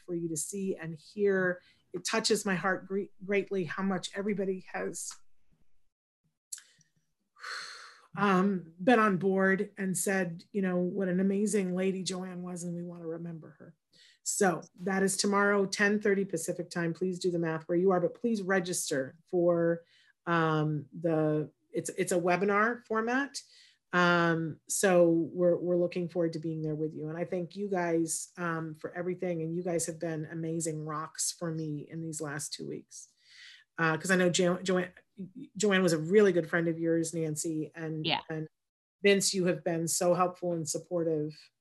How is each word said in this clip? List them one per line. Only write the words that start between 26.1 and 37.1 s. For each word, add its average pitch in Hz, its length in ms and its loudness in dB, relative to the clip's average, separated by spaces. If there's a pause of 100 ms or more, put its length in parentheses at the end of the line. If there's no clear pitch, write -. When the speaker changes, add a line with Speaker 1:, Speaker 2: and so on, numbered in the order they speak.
Speaker 1:
to 165 60 -6
being 160 240 -6
there 156 100 -2
with 156 220 -4
you. 151 140 -8
And 160 80 -8
I 175 80 -4
thank 175 300 -6
you 202 140 -6
guys, 170 680 0
um, 165 420 -4
for - 160 -10
everything. 180 480 -4
And 165 120 -4
you 175 60 -4
guys 170 240 -2
have 165 140 -6
been 160 320 -4
amazing 165 520 -4
rocks 156 540 -6
for 170 140 -6
me 156 400 -6
in 165 100 -10
these 160 180 -8
last 151 340 -8
two - 140 -10
weeks. - 420 -14 (680)
Uh, 160 200 0
'cause 160 120 -4
I 190 60 4
know 180 160 4
Jo-, 175 320 2
Joanne, 180 260 0 (680)
Joanne 190 260 4
was 170 100 4
a 160 60 2
really 196 320 6
good 165 180 0
friend 170 180 2
of 165 120 -2
yours, 165 340 0